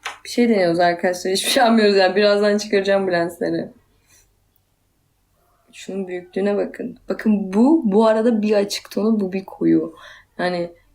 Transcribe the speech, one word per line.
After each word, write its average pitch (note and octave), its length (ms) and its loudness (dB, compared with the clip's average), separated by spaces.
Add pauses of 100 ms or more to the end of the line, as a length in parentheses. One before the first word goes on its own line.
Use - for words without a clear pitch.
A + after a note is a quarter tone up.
(240)
Bir - 60 -16
şey A#3+ 200 2
deniyoruz F3+ 300 2
arkadaşlar. F3+ 540 -2
Hiçbir - 160 -2
şey C4+ 140 2
yapmıyoruz A3 320 4
yani. F#3 200 2
Birazdan G#3 420 2
çıkaracağım G3 500 0
bu F#3 40 -2
lensleri. E3+ 580 -4 (2000)
Şunun F#3+ 340 -10
büyüklüğüne F#3+ 500 -4
bakın. - 420 -8 (100)
Bakın F#3+ 440 -2
bu, C4 320 4
bu G#3+ 220 4
arada A3 340 2
bir G#3+ 120 0
açık - 380 -2
tonu, G#3+ 280 0
bu F#3+ 140 -4
bir F#3+ 120 -8
koyu. E3 500 0 (420)
Yani F3 340 -4 (240)